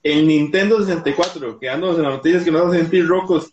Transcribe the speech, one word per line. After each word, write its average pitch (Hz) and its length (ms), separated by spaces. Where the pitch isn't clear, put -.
el 151 260
Nintendo 185 520
sesenta 180 300
y - 20
cuatro, 139 460
quedándonos 165 400
en 156 60
las 139 80
noticias 170 320
que 165 80
nos 175 160
hacen 175 140
sentir 175 240
rocos, 180 460